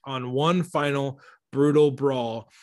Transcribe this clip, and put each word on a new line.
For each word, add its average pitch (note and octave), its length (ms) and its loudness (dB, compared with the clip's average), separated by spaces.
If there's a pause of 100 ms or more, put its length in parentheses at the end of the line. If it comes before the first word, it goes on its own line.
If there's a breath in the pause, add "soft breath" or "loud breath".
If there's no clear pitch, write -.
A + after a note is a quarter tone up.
on B2+ 260 -8
one E3 320 0
final C#3+ 560 -4 (320 soft breath)
brutal D3 400 4
brawl B2 580 -4 (140 soft breath)